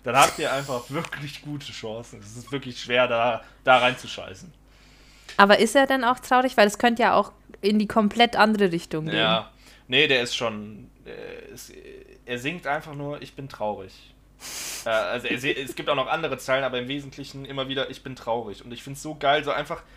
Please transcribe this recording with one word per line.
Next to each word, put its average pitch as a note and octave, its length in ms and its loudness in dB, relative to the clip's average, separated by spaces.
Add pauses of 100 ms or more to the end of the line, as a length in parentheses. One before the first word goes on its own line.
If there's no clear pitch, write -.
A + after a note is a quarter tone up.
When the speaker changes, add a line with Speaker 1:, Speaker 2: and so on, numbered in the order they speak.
Speaker 1:
Dann B2 140 -2
habt C#3 220 4
ihr C#3 140 -2
einfach C3+ 380 -6
wirklich C#3+ 520 -8
gute D3 300 -10
Chancen. A2 480 -12
Es G#2 160 -18
ist A#2+ 160 -12
wirklich C3+ 280 -6
schwer, B2 280 2
da, A#2 340 2 (220)
da C3 140 8
reinzuscheißen. A#2+ 720 -2 (840)
Speaker 2:
Aber G3+ 220 8
ist A3 160 2
er C#4 120 6
denn C4 180 0
auch B3 160 0
traurig? B3+ 360 2
Weil A3 120 8
es G3+ 100 -4
könnte A#3+ 240 2
ja G3 120 4
auch - 180 2 (300)
in G#3 180 2
die G#3 80 0
komplett A3+ 480 2
andere G3+ 360 4
Richtung D#3+ 380 -6
gehen. A2 280 2
Speaker 1:
Ja. G#2+ 120 -8 (380)
Nee, C#3 180 6
der C3 160 4
ist B2 140 -4
schon, G#2+ 540 -8 (140)
äh, G2 480 -14
es, - 200 -18 (520)
er B2 140 -6
singt D#3 280 -8
einfach D3+ 280 -4
nur, C#3+ 280 -8
"Ich C3 120 -16
bin C#3 140 -14
traurig." G2 680 -8 (680)
Äh, A#2 60 -2
also A2+ 380 0
er A#2+ 100 -2
se-, C#3 180 -2
es B2+ 200 -8
gibt D#3 140 -4
auch C#3+ 60 0
noch C3 120 -2
andere C#3+ 300 -2
Zeilen, C3+ 260 0
aber B2+ 160 -4
im B2 80 -8
Wesentlichen C#3 560 -12
immer C3+ 240 -6
wieder, C3+ 220 -4
"Ich - 140 -16
bin C3 120 -12
traurig." A2+ 480 -6
Und A#2+ 80 -16
ich B2 100 -14
find's C#3 200 -14
so D#3 140 -10
geil, D3 280 2
so C#3+ 80 -2
einfach, D3+ 300 -4 (140)